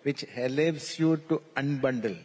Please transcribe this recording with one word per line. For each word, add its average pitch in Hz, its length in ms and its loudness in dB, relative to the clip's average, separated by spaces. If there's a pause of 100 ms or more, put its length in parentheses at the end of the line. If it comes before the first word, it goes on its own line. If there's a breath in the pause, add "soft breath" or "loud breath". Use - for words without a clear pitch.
which 139 240 -2 (100)
allows 139 600 0
you 160 200 4 (120)
to 156 120 2 (140)
unbundle 131 680 0